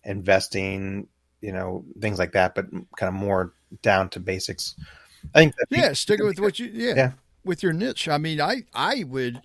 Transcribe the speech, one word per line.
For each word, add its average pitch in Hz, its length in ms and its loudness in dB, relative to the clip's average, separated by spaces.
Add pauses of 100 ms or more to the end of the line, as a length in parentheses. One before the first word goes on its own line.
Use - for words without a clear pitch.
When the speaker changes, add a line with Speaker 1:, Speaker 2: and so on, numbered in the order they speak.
Speaker 1:
investing, 98 1040 0 (340)
you 104 120 -8
know, 92 320 -6 (160)
things 104 180 -2
like 87 140 0
that, 92 200 4
but 95 180 -4
kind 92 360 -6
of 92 60 -2
more 95 400 -2 (280)
down 95 280 4
to - 100 -12
basics. 92 560 -6 (580)
I 156 60 8
think 156 160 8
that - 140 -2
Speaker 2:
Yeah, 311 200 4
Speaker 1:
pe-, - 60 0
Speaker 2:
sticking 208 300 2
with 185 140 0
what 202 200 0
you, 240 120 -6
yeah, 226 240 -2
Speaker 1:
Yeah. 131 160 4 (320)
Speaker 2:
with 180 200 -4
your 170 100 2
niche. 202 340 -2
I 147 100 0
mean, 156 240 -2
I, 233 220 0 (100)
I 196 300 0
would, 127 420 -4